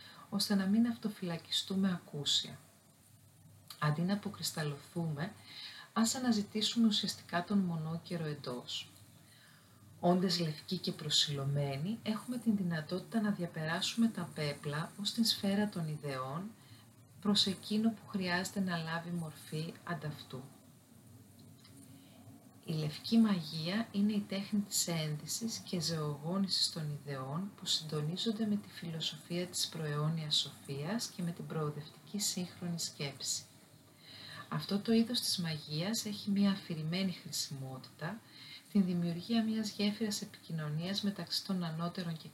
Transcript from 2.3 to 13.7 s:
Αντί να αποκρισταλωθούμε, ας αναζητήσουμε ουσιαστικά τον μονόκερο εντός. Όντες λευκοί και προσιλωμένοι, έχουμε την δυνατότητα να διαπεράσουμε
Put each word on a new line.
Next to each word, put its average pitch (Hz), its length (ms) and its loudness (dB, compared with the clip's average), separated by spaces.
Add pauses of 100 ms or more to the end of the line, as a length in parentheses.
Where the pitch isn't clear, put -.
Αντί 151 220 4
να 185 140 4
αποκρισταλωθούμε, 165 1160 -4 (600)
ας 226 220 4
αναζητήσουμε 226 720 4
ουσιαστικά 175 580 2
τον 202 140 4
μονόκερο 165 680 0
εντός. 131 640 -6 (1120)
Όντες 180 380 6
λευκοί 165 380 -2
και 175 160 -2
προσιλωμένοι, 143 1080 0
έχουμε 226 360 -4
την 220 180 4
δυνατότητα 180 640 0
να 208 100 2
διαπεράσουμε 175 800 2